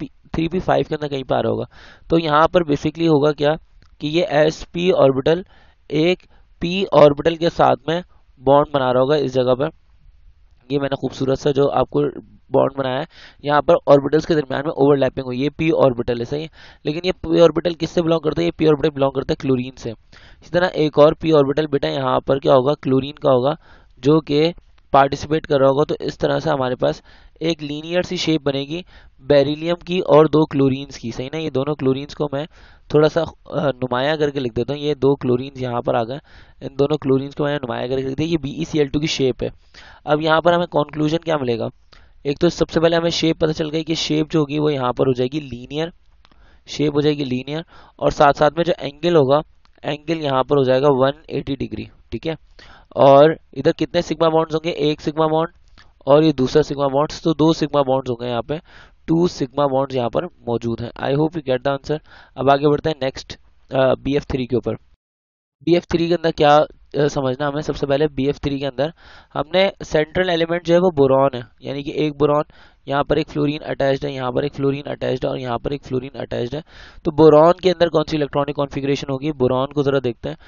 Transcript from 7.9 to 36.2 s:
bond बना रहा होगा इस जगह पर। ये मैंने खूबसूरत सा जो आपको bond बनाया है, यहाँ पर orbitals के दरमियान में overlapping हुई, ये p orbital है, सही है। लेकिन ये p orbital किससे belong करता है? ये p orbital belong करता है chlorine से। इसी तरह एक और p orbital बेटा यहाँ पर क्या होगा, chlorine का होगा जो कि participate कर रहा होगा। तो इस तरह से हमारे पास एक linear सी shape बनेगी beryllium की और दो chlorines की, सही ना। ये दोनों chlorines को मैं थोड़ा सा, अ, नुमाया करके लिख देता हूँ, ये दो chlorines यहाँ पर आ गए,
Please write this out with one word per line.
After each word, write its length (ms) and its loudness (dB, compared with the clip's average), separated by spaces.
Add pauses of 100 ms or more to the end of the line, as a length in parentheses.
bond 340 4
बना 180 0
रहा 100 2
होगा 140 2
इस 160 -2
जगह 220 2
पर। 160 -2 (1040)
ये 80 0
मैंने 160 -4
खूबसूरत 420 -4
सा 140 -2
जो 160 2
आपको 540 -2 (300)
bond 260 2
बनाया 220 -4
है, 60 -8 (400)
यहाँ 160 2
पर 120 4
orbitals 520 4
के 100 0
दरमियान 300 -4
में 60 -4
overlapping 540 2
हुई, 120 -8
ये 120 -2
p 220 -2
orbital 480 2
है, 60 -6
सही 180 -6
है। 60 -12 (360)
लेकिन 200 -4
ये 60 0
p 280 -2
orbital 340 2
किससे 280 -4
belong 220 0
करता 180 -2
है? 60 -2
ये 180 -2
p 40 4
orbital 200 2
belong 220 0
करता 200 -6
है 100 -4
chlorine 360 -2
से। 120 -10 (520)
इसी 80 -20
तरह 260 0
एक 240 0
और 160 8 (100)
p 60 0
orbital 360 2
बेटा 200 -2
यहाँ 320 -2
पर 200 -2
क्या 140 2
होगा, 200 4
chlorine 400 -2 (100)
का 80 4
होगा 240 2 (440)
जो 200 4
कि 340 0 (400)
participate 520 2
कर 140 2
रहा 100 6
होगा। 140 0
तो 180 -4
इस 160 -8
तरह 220 0
से 100 -4
हमारे 260 -2
पास 280 -2 (380)
एक 200 -4
linear 420 -6
सी 140 -6
shape 240 -2
बनेगी 440 -6 (360)
beryllium 540 2
की 240 -6
और 280 4
दो 180 2
chlorines 520 -2
की, 140 -10
सही 160 -10
ना। 100 -10
ये 120 -6
दोनों 260 -2
chlorines 380 -4
को 200 -6
मैं 140 -6 (460)
थोड़ा 140 6
सा, 140 0
अ, 60 -4 (240)
नुमाया 640 -2
करके 240 -2
लिख 140 -4
देता 200 -4
हूँ, 80 -8
ये 140 -2
दो 200 2
chlorines 460 -4
यहाँ 200 -4
पर 140 -2
आ 80 0
गए, 160 -10 (440)